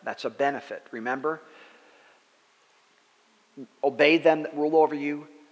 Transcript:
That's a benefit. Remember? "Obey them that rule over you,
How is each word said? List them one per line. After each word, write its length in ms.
That's 220
a 40
benefit. 640
Remember? 500
"Obey 340
them 260
that 140
rule 200
over 180
you, 320